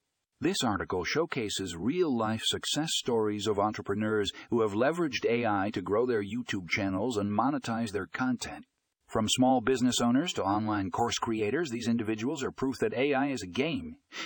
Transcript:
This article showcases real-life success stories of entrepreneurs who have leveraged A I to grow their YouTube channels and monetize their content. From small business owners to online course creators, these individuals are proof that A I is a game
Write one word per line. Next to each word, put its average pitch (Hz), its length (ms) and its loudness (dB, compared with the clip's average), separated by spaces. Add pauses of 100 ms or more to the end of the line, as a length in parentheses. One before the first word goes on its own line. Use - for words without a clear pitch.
(380)
This 170 240 0
article 92 400 0
showcases 98 760 -2
real-life 113 680 2
success 143 480 -2
stories 107 540 0
of 104 120 2
entrepreneurs 104 720 0 (200)
who 120 100 4
have 110 120 2
leveraged 139 540 0
A 117 200 2
I 101 240 0
to 104 100 -4
grow 98 240 2
their 117 180 2
YouTube 104 460 -4
channels 104 480 0
and 101 160 0
monetize 117 600 0
their 98 140 -4
content. - 600 -4 (420)
From 110 220 0
small 131 320 4
business 123 360 2
owners 127 360 2
to 101 100 -2
online 104 460 0
course 117 260 0
creators, 117 540 0
these 117 180 -4
individuals 117 560 -2
are 95 80 -4
proof 135 280 -2
that 110 120 0
A 143 220 2
I 135 140 2
is 127 140 -4
a 98 40 -8
game 113 500 -4 (300)